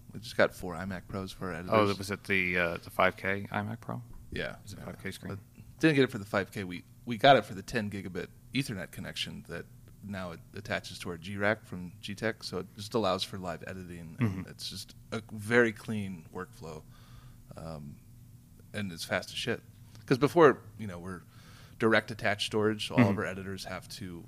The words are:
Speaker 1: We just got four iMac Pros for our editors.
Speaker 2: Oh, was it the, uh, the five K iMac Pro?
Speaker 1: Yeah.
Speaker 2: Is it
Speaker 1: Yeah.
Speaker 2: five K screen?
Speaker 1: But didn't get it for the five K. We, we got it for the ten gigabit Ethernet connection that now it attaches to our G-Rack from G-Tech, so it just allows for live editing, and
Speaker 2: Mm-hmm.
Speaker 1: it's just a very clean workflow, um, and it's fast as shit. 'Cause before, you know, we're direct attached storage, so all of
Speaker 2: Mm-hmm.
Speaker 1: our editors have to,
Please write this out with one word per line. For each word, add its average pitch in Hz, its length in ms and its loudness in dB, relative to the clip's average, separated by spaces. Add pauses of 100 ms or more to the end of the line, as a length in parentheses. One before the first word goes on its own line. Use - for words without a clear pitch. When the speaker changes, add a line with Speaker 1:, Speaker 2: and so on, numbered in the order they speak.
(120)
Speaker 1:
We 101 80 -12
just - 160 -12
got 98 180 6
four 90 200 -6
iMac 92 340 -6
Pros 95 240 -4
for 95 160 -10
our 85 60 -4
editors. 90 180 -8
Speaker 2:
Oh, 104 240 6
was 95 140 -6
it 95 140 -6
the, 90 340 2
uh, 85 240 2
the - 80 -14
five 92 260 4
K 101 360 -2
iMac 104 280 -4
Pro? 120 220 -8 (300)
Speaker 1:
Yeah. 78 240 -6 (100)
Speaker 2:
Is 104 60 -14
it - 80 -14
Speaker 1:
Yeah. - 60 -14
Speaker 2:
five - 160 -12
K 95 100 -8
screen? - 240 -10
Speaker 1:
But - 280 -18 (140)
didn't 156 160 6
get 135 80 8
it 123 80 4
for 110 80 -6
the 98 60 -8
five 98 260 0
K. 104 140 -6
We, 90 180 -8 (220)
we 120 140 -4
got 139 180 10
it 107 80 6
for 131 100 -12
the - 80 -6
ten 107 260 -2
gigabit 95 380 -6 (260)
Ethernet 113 380 -4
connection 80 580 -8
that 82 160 -10 (440)
now 92 240 -8
it 82 80 -14 (140)
attaches - 460 -6
to 98 100 -8
our 85 60 -6
G-Rack 101 480 0
from 90 260 -10 (100)
G-Tech, 110 440 -4
so 92 140 -6
it 90 80 -6 (100)
just 104 180 -6
allows 95 300 2
for - 140 -6
live 87 280 -8
editing, 87 540 -12
and 113 100 4
Speaker 2:
Mm-hmm. 95 200 -6
Speaker 1:
it's - 200 -10
just - 240 -12 (160)
a 113 100 -6 (120)
very 113 400 4
clean 98 600 -8
workflow, 82 500 -10 (760)
um, 76 400 -10 (760)
and 98 200 -6
it's 82 120 -10
fast 92 260 -2
as - 60 -12
shit. - 240 -2 (440)
'Cause 135 140 4
before, 143 420 8 (180)
you 110 80 -8
know, 87 140 -10
we're 90 220 -10 (580)
direct 110 320 6
attached 107 340 0
storage, 107 400 2
so - 80 -6
all 123 60 8
of 110 80 10
Speaker 2:
Mm-hmm. 98 100 0
Speaker 1:
our 98 80 -2
editors 95 380 -8
have 92 240 -10
to, 90 400 -10